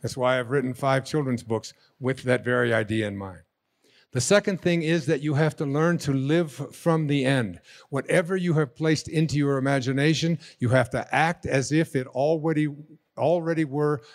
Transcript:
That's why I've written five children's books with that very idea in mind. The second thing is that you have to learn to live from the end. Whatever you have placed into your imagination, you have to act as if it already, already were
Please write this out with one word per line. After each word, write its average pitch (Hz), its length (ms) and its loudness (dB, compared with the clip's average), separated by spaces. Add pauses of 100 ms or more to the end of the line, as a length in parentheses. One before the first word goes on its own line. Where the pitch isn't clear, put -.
That's - 160 -8
why 127 220 2
I've 120 120 -6
written 127 240 -2
five 135 300 0
children's 131 380 -2
books 110 300 -4 (280)
with 131 240 -4
that 123 200 0
very 123 300 0
idea 110 320 0
in 101 100 -6
mind. 95 260 -12 (720)
The 127 80 -2
second 196 400 2
thing 170 220 0
is 156 240 0
that 143 160 0
you 151 100 -2
have 151 240 0
to 160 80 -6
learn 160 340 2
to 139 140 -2
live 143 400 0
from 160 540 -2
the 139 180 0
end. 120 360 0 (280)
Whatever 170 480 0
you 175 180 0
have 151 220 0
placed 156 320 0
into 156 300 0
your 143 180 2
imagination, 139 840 0 (200)
you 123 100 0
have 120 220 2
to 123 240 -4
act 160 320 0
as 135 260 0
if 156 240 2
it 127 120 -2
already, 151 600 0 (480)
already 160 480 0
were 147 380 0 (120)